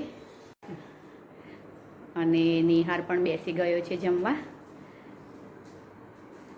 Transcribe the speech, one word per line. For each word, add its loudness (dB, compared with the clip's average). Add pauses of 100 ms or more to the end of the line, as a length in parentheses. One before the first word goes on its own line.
(2250)
અને 4 (240)
નિહાર 4
પણ 2
બેસી -2
ગયો 2
છે -4
જમવા. 2 (2250)